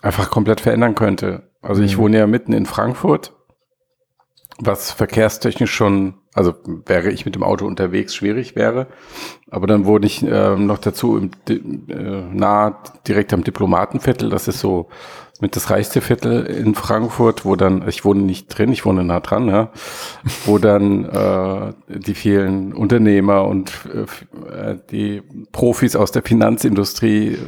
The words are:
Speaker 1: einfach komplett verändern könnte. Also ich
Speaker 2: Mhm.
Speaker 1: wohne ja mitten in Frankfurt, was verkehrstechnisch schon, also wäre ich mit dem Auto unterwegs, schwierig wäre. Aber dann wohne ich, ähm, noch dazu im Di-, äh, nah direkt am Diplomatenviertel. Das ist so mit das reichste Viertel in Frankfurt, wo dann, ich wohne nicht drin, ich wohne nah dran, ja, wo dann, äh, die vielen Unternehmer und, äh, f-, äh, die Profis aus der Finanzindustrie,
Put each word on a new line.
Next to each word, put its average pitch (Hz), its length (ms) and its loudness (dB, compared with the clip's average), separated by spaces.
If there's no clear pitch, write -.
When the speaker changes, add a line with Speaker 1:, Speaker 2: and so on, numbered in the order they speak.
Speaker 1:
einfach 104 260 -2
komplett 107 320 0
verändern 113 320 2
könnte. 98 560 -2
Also 101 180 0
ich 98 160 2
Speaker 2:
Mhm. 110 40 2
Speaker 1:
wohne 107 180 6
ja 107 80 4
mitten 113 260 0
in 107 140 0
Frankfurt, - 680 -2
was 110 320 -4
verkehrstechnisch 110 800 0
schon, 98 440 0
also 87 200 2
wäre 90 260 2
ich - 140 -8
mit 92 100 -8
dem 92 80 -4
Auto 98 220 0
unterwegs, 95 500 -4
schwierig 107 400 -4
wäre. 113 320 0
Aber 95 160 -4
dann 101 180 4
wohne 104 200 4
ich, - 220 -2
ähm, 101 380 2
noch 101 140 0
dazu 110 380 0
im 98 140 -2
Di-, - 140 -2
äh, 98 320 -8
nah 104 480 0
direkt 101 260 0
am 90 100 0
Diplomatenviertel. - 840 0
Das 98 180 -4
ist 110 120 -6
so 90 300 -2
mit 101 140 -2
das - 140 -6
reichste 104 320 0
Viertel 117 460 0
in 107 260 0
Frankfurt, 113 720 0
wo 98 100 2
dann, 92 320 2
ich - 160 -6
wohne 101 200 4
nicht 92 240 -2
drin, 113 240 0
ich 123 140 -2
wohne 95 180 2
nah 87 160 0
dran, 117 280 -2
ja, 110 240 0
wo 104 120 4
dann, 101 480 4
äh, 98 680 -2
die 101 160 -6
vielen 98 580 0
Unternehmer 101 720 4
und, 98 260 -2
äh, - 80 -6
f-, - 240 -12
äh, 104 260 -8
die 104 320 -4
Profis 120 440 2
aus 101 160 2
der 120 120 -2
Finanzindustrie, 110 1120 0